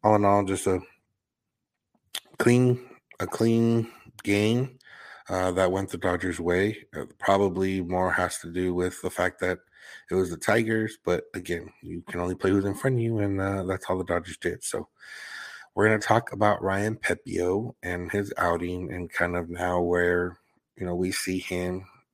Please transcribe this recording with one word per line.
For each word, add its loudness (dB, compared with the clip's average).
all 6
in 4
all, 6
just -2
a 0
clean, 4
a -6
clean 2
game, 2
uh, 0
that 4
went -2
the -8
Dodgers' -2
way. 0
Uh, -6
probably 2
more 0
has -2
to -12
do 0
with -2
the -4
fact -2
that -2
it -4
was 2
the -8
Tigers, 0
but 0
again, -6
you -10
can -6
only -2
play 0
who's 4
in 0
front 0
of 0
you, 0
and, 0
uh, -2
that's -4
all 0
the -4
Dodgers -4
did. -6
So -6
we're 4
gonna 4
talk 2
about 4
Ryan 0
Pepiot -2
and -6
his -2
outing -2
and -6
kind 0
of -4
now 0
where, 2
you -6
know, -4
we 0
see -4
him -4